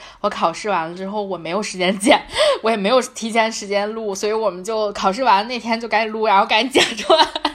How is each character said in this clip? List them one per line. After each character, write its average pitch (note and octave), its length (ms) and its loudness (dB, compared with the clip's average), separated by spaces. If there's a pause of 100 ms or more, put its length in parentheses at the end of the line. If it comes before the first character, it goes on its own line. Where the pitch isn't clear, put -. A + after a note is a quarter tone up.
(220)
我 G#3 80 0
考 F#3+ 240 0
试 G#3+ 160 -8
完 E3 200 0
了 F3 60 -12
之 F#3+ 120 -8
后 G#3 140 -4
我 F#3+ 160 -6
没 D#3+ 120 -8
有 F#3 120 -2
时 G3+ 160 -8
间 F3+ 220 2
剪， A3 220 4 (180)
<laughs> C#5 240 2
我 A3 80 2
也 A3+ 60 0
没 G3 100 -2
有 B3 140 4
提 - 280 -8
前 A3+ 220 0
时 G#3 160 -10
间 G3+ 240 -2
录， A3 240 -6
所 G#3 140 -4
以 - 20 -2
我 A3 180 0
们 F3+ 140 -10
就 G#3+ 300 -2
考 G3 180 0
试 A#3 120 -2
完 A3 140 6
了 G#3 120 2
那 B3 100 -6
天 A3+ 200 -2
就 A#3 100 -8
赶 G#3+ 140 2
紧 A3 80 -4
录， A3 140 -2
然 G3 140 6
后 A3 60 4
赶 A3 180 2
紧 B3 80 -4
剪 - 260 2
出 G#3 160 2
来。 D#4+ 140 6 (280)